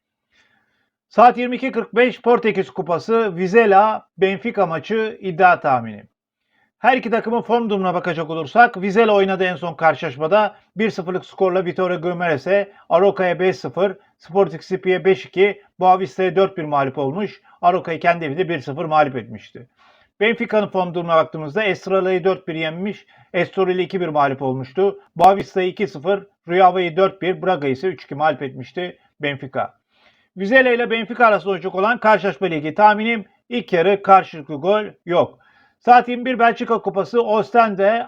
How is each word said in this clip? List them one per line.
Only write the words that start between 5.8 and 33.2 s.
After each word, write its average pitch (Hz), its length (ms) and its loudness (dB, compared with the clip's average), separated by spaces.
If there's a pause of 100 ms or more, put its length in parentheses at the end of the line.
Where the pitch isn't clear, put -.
Her 262 180 4
iki 233 140 -6
takımın 226 320 -2
form 226 280 -2
durumuna 190 240 -2
bakacak 165 360 -4
olursak 165 520 2
Vizela 208 320 2
oynadı 190 300 2
en 180 120 -2
son 165 180 -8
karşılaşmada. 160 800 0 (220)
Bir 208 140 0
sıfırlık 180 360 -8
skorla 185 340 0
Vitória 180 400 -4
Guimarães'e, 175 720 -2 (160)
Aroca'ya 180 520 2
beş 185 160 0
sıfır, 185 400 -4 (220)
Sporting 160 440 -2
C 185 180 -6
P'ye 185 240 -2
beş 185 220 2
iki, 196 360 0 (180)
Boavista'ya 185 560 2
dört 190 200 2
bir 165 80 -6
mağlup 139 340 -2
olmuş. 151 420 -6 (200)
Aroca'yı 175 400 0
kendi 170 240 0
evinde 156 240 -4
bir 165 120 -4
sıfır 143 240 -8
mağlup 151 320 2
etmişti. 110 520 -14 (520)
Benfica'nın 214 480 -2
form 180 260 -4
durumuna 170 220 -2
baktığımızda 160 460 -2
Estrela'yı 185 640 -2
dört 185 240 -2
bir 165 60 -8
yenmiş, 165 520 -8 (260)
Estoril 180 460 0
iki 185 220 -4
bir 175 80 -2
mağlup 139 340 0
olmuştu. 139 560 -2 (180)
Boavista'yı 185 520 2
iki 185 180 -4
sıfır, 190 400 -4 (220)
Rio 180 160 4
Ave'yi 175 320 2
dört 190 260 0
bir, 165 200 -4
Braga 175 260 -2
ise 135 200 -2
üç 170 160 -8
iki - 100 -12
mağlup 147 280 -2
etmişti 139 560 -12 (220)
Benfica. 135 540 -6 (640)
Vizela 247 340 4
ile 233 200 0
Benfica 226 360 0
arasında 202 240 2
olacak 185 240 -6
olan 208 240 0
karşılaşma 196 480 0
ligi 156 280 -4
tahminim 214 500 2 (240)